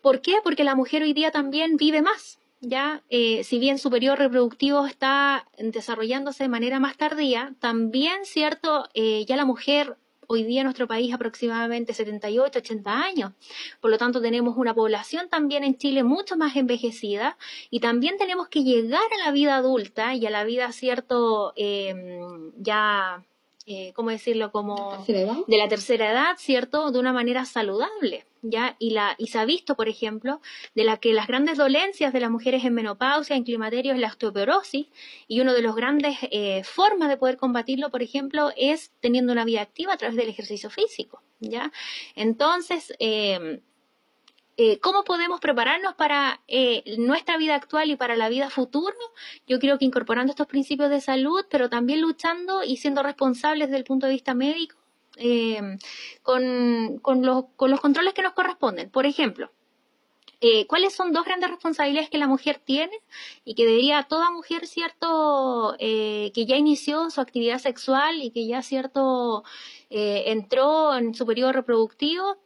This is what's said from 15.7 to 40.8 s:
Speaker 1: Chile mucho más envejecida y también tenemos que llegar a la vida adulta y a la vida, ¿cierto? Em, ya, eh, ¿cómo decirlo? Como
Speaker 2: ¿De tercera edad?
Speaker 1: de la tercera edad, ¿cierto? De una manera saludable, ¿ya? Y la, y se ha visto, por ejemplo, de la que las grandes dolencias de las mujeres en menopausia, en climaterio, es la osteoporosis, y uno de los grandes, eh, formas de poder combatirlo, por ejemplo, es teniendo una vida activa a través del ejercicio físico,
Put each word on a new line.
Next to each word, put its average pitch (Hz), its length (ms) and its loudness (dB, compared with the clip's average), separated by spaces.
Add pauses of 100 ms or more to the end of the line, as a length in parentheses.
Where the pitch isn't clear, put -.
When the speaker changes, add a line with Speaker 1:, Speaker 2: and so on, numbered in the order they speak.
Speaker 1:
Chile 269 240 2
mucho 339 340 0
más 302 200 0
envejecida 240 840 -2 (320)
y 233 80 -2
también 240 400 0
tenemos 370 300 -2
que 294 160 0
llegar 254 420 2 (140)
a 349 40 -4
la 302 60 2
vida 285 240 4
adulta 254 600 0
y 226 120 -2
a 208 40 0
la 208 120 -2
vida, 240 300 -2
¿cierto? 240 840 0
Em, 180 1000 -6
ya, 208 680 0 (420)
eh, 190 280 -12
¿cómo 226 160 -4
decirlo? 220 400 -2
Como 202 400 -6
Speaker 2:
¿De 196 60 -10
tercera 196 240 -2
edad? 208 160 0 (100)
Speaker 1:
de 220 120 6
la 214 100 4
tercera 214 420 0
edad, 302 280 2
¿cierto? 277 520 0
De 247 80 2
una 254 140 2
manera 247 320 0
saludable, 240 800 -4 (160)
¿ya? 226 380 -4
Y 226 140 -2
la, 208 260 0
y 226 80 -6
se 226 120 -4
ha 220 60 2
visto, 285 320 -2
por 220 140 -2
ejemplo, 220 500 -6 (340)
de 220 100 2
la 220 120 4
que 226 160 2
las 220 140 2
grandes 277 320 0
dolencias 294 560 2
de 254 60 2
las 240 100 -2
mujeres 247 340 0
en 247 80 2
menopausia, 254 640 0
en 247 80 0
climaterio, 240 480 -2
es 254 60 0
la 233 80 0
osteoporosis, 220 800 -2 (400)
y 226 140 -2
uno 254 120 4
de 247 80 4
los 226 160 0
grandes, 277 400 0 (140)
eh, 196 340 -2
formas 370 460 2
de 262 80 0
poder 254 180 0
combatirlo, 262 540 -2
por 247 120 -4
ejemplo, 277 540 -2
es 294 340 0 (100)
teniendo 247 340 2
una 233 100 0
vida 226 160 0
activa 330 320 -6
a 339 60 -2
través 226 180 -4
del 226 140 -2
ejercicio 208 400 -10
físico, - 500 -6 (180)